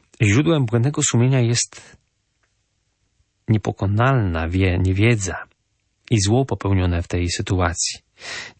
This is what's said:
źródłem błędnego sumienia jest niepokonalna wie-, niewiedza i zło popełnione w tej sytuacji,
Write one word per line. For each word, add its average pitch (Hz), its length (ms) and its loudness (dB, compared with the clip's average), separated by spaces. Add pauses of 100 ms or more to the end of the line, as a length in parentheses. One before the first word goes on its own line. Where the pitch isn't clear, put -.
(220)
źródłem 139 440 4
błędnego 123 380 0
sumienia 127 360 2
jest - 580 -2 (1500)
niepokonalna 104 1000 0
wie-, 92 300 0
niewiedza 98 580 0 (720)
i 107 100 2
zło 117 240 2
popełnione 92 560 0
w - 60 -10
tej 87 220 -2
sytuacji, - 680 -4 (600)